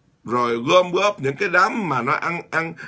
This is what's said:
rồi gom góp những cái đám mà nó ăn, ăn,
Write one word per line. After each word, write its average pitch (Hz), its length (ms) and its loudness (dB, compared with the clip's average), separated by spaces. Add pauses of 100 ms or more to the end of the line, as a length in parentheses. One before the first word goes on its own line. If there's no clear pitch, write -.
(240)
rồi 120 340 0
gom 175 340 4
góp 190 300 0
những 135 140 -2
cái 196 140 -2
đám 196 400 2
mà 131 120 0
nó 135 120 0
ăn, 165 280 -4 (100)
ăn, 160 220 -4 (140)